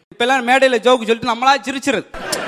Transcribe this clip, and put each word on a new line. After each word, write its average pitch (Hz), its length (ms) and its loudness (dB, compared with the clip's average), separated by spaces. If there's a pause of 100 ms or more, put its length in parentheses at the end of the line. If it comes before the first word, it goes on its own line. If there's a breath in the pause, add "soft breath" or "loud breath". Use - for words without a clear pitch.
இப்ப - 160 -4
எல்லாம் 247 220 0
மேடையில 262 380 4
ஜோக்கு 240 240 2
சொல்லிட்டு 233 220 -2
நம்மளா 247 300 2
சிரிச்சிருது. 262 460 -4 (400)